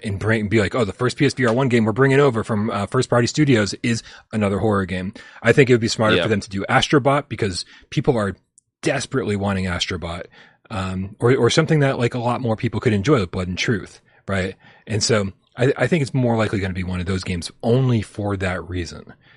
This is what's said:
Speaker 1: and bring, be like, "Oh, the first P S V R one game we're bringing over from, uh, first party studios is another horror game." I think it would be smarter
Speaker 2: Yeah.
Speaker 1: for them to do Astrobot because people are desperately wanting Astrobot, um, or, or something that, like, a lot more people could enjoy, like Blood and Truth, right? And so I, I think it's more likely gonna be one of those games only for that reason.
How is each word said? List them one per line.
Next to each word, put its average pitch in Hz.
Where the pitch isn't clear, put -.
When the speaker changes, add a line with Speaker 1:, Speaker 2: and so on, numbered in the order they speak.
Speaker 1:
and 98
bring, 107
be 110
like, 95
"Oh, 117
the 98
first -
P -
S 127
V 131
R 113
one 135
game 117
we're 107
bringing 135
over 120
from, 110
uh, 101
first 127
party 120
studios 117
is 117
another 101
horror 101
game." 92
I 117
think 127
it 127
would 113
be 113
smarter 107
Speaker 2:
Yeah. 87
Speaker 1:
for -
them 104
to -
do 95
Astrobot 135
because 104
people 147
are 98
desperately 123
wanting 98
Astrobot, 87
um, 92
or, 120
or 120
something 156
that, 135
like, 120
a 127
lot 120
more 113
people 113
could 117
enjoy, 107
like 90
Blood 92
and 92
Truth, -
right? 95
And 107
so 104
I, 127
I 127
think 156
it's -
more 123
likely 110
gonna 95
be 90
one 90
of 85
those 95
games 87
only 120
for 101
that 92
reason. 87